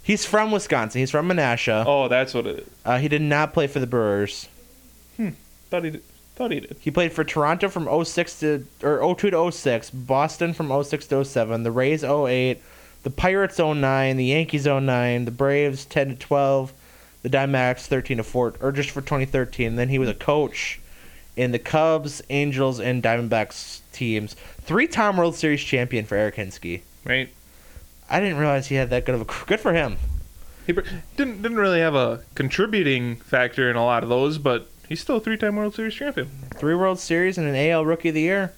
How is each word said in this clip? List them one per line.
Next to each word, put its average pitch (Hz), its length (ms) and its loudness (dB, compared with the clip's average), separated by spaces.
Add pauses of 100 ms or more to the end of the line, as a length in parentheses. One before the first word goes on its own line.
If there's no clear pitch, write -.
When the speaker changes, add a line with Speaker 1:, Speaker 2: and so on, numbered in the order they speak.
Speaker 1:
He's 202 240 0
from 214 260 2
Wisconsin. 127 480 0
He's 131 120 0
from 151 160 2
Menasha. 120 580 2
Speaker 2:
Oh, 139 220 4
that's 131 260 2
what 120 140 0
it 80 120 -6
is. - 80 -16 (180)
Speaker 1:
Uh, 123 120 2
he 147 100 0
did 147 140 2
not 147 320 2
play 143 140 2
for 143 120 -4
the 127 80 0
Brewers. 104 600 0 (720)
Speaker 2:
Hmm. 214 120 -2 (400)
Thought 175 140 -2
he 160 80 -4
did. - 120 -12 (320)
Thought 240 160 -4
he 147 100 -4
did. - 180 -14
Speaker 1:
He - 100 -4
played 165 220 2
for 156 140 -2
Toronto 160 420 2
from 170 200 -4
oh 160 160 2
six - 360 -4
to, 151 260 0 (160)
or 139 220 2
oh 175 100 4
two 202 160 0
to 180 80 2
oh 170 120 2
six, 120 400 -2
Boston 139 640 0
from 151 180 -4
oh 143 120 2
six 143 240 -4
to 139 100 2
oh 139 60 2
seven, 117 400 0
the 117 80 0
Rays 139 320 2
oh 143 240 2
eight, 127 340 0 (420)
the 135 60 -4
Pirates 190 500 0
oh 156 140 2
nine, 135 420 2
the 131 100 0
Yankees 147 400 0
oh 139 140 4
nine, 123 460 2
the 120 60 -4
Braves 139 520 0
ten 139 260 0
to 123 60 -6
twelve, 139 560 0 (520)
the 123 60 -4
Diamondbacks 131 580 2
thirteen 131 300 0
to 110 60 -2
four, 120 380 0
or 135 100 0
just 139 200 -2
for 139 100 -8
twenty 135 240 -2
thirteen. 123 500 -2
Then 123 140 0
he 135 100 2
was 127 80 2
a 104 60 -2
coach - 680 -2 (560)
in 123 160 0
the 120 80 0
Cubs, 156 680 0
Angels, 135 500 0
and 123 240 0
Diamondbacks 113 800 0 (100)
teams. 110 420 -4 (280)
Three-time 214 560 0
World 170 180 2
Series 147 260 0
champion 123 440 -2
for 104 100 -4
Eric 104 200 0
Hinske. 92 460 -8 (240)
Speaker 2:
Right. 127 240 -2 (800)
Speaker 1:
I 165 100 2
didn't 190 180 0
realize 139 300 0
he 139 80 -2
had 127 160 0
that 127 140 0
good 127 100 0
of 113 60 -2
a, - 240 -10
good 214 140 0
for 214 140 0
him. 147 240 0 (680)
Speaker 2:
He 175 60 0
pr-, 185 80 2 (360)
didn't, 240 240 -2
didn't 226 160 -2
really 190 220 4
have 160 160 2
a 120 260 2 (140)
contributing 139 840 0
factor 123 520 2
in 117 80 0
a 117 80 2
lot 120 180 2
of 117 60 -6
those, 139 280 2
but 135 300 0 (220)
he's 165 100 -6
still 277 180 -2
a - 40 2
three-time 214 340 -2
World 208 200 -2
Series 220 180 -4
champion. - 360 -6 (280)
Speaker 1:
Three 156 180 0
World 185 240 2
Series 180 380 0
and 156 100 0
an 143 80 0
A 147 160 2
L 160 140 2
Rookie 165 240 0
of 156 60 -2
the 156 60 2
Year. 185 360 0